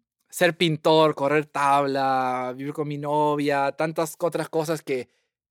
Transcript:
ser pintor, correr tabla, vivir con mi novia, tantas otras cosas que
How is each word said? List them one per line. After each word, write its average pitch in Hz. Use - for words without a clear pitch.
ser 175
pintor, 156
correr 147
tabla, 135
vivir 143
con 147
mi 147
novia, 147
tantas 160
otras 160
cosas 160
que 127